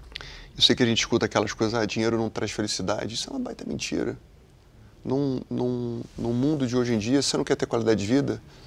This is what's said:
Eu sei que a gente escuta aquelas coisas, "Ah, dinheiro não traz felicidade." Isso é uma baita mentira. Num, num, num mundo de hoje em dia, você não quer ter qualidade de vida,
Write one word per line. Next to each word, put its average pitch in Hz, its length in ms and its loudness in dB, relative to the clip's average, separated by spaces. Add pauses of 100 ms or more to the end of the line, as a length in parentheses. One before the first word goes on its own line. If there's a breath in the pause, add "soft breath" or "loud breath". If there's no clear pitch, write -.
(560 loud breath)
Eu - 60 -2
sei 123 140 6
que 127 80 4
a - 20 8
gente 113 140 4
escuta 113 260 2
aquelas 107 260 2
coisas, 110 220 0
"Ah, 117 100 2
dinheiro 113 320 0
não 113 140 0
traz 107 220 -4
felicidade." 104 640 -2
Isso - 120 -6
é - 60 -10
uma 269 60 -6
baita - 260 -8
mentira. - 500 -4 (880 soft breath)
Num, 131 460 -2
num, 123 520 -4 (140)
num 117 160 -2
mundo 135 360 2
de 120 100 0
hoje 120 160 2
em 110 60 2
dia, 127 240 2
você - 120 0
não 151 80 0
quer 143 120 2
ter 117 100 -2
qualidade 110 340 2
de 101 60 -2
vida, 123 340 2 (280 loud breath)